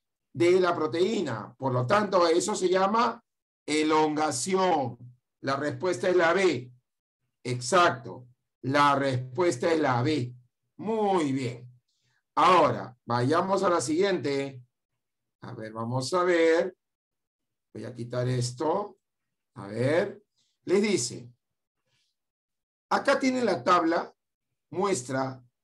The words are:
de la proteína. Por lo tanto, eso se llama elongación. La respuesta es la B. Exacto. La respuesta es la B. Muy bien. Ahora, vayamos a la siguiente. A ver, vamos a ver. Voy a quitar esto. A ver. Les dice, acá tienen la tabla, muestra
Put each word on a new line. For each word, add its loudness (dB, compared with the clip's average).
de 4
la 2
proteína. -2
Por -2
lo 0
tanto, 2
eso 2
se 0
llama 2
elongación. 0
La -2
respuesta -2
es 2
la 4
B. 0
Exacto. -2
La 2
respuesta -2
es 2
la 0
B. -2
Muy 0
bien. -6
Ahora, 4
vayamos 0
a 2
la 2
siguiente. -2
A -14
ver, -14
vamos -6
a 2
ver. 2
Voy -14
a -14
quitar -6
esto. -4
A -14
ver. -2
Les 2
dice, -2
acá 0
tienen 0
la -2
tabla, 2
muestra -4